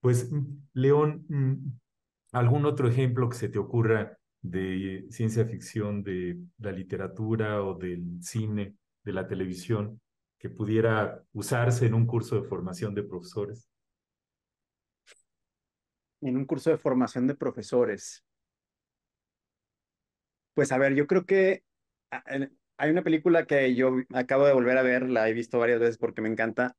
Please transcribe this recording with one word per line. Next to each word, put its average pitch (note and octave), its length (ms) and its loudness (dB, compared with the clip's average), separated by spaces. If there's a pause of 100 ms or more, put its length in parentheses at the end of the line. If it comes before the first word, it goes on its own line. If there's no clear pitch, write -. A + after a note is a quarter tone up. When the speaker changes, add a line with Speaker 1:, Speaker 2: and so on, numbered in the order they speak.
Speaker 1:
Pues, A#2+ 280 2
mm, D3 140 -4 (300)
León, D3 560 2
mm, C#3 240 0 (800)
¿algún B2 320 4
otro C#3 240 2
ejemplo B2 400 2
que - 80 -8
se G#2+ 100 -6
te - 120 -2
ocurra A2 580 0 (240)
de F#2+ 680 -4
ciencia A2 360 -2
ficción, G#2 580 -6
de F2+ 340 -6 (220)
la G#2 120 -8
literatura G2+ 880 -4
o F#2+ 160 -4
del F2 440 -8
cine, G#2+ 520 -4 (300)
de G2+ 100 -8
la F#2 140 -6
televisión, F#2+ 760 -6 (360)
que - 120 -12
pudiera A2 720 0 (120)
usarse A#2+ 520 2
en A2 80 4
un A2+ 120 6
curso A#2 360 -2
de - 60 -10
formación F#2 480 -6
de G2+ 80 -4
profesores? G#2 680 -10 (2500)
Speaker 2:
En C3 160 -2
un C3+ 80 -2
curso D3+ 240 -2
de D3+ 80 4
formación B2+ 500 0
de C#3+ 80 0
profesores. A#2+ 880 -2 (2250)
Pues, C#3 180 0
a C3 60 2
ver, C#3 180 4
yo D3 100 2
creo F#3 200 2
que, F#3+ 380 2 (460)
a-, B2+ 180 -12
en-, C3+ 300 -6 (200)
hay D3+ 140 0
una E3+ 120 2
película D#3+ 420 4
que C3+ 300 2
yo C3 220 2 (160)
acabo C3 320 2
de C#3 80 8
volver B2+ 240 4
a C3 60 4
ver, B2+ 260 2
la A2 180 2
he A2+ 60 2
visto A#2+ 260 -2
varias A#2+ 220 4
veces A#2 160 2
porque - 240 -4
me A2 80 0
encanta A2+ 500 -2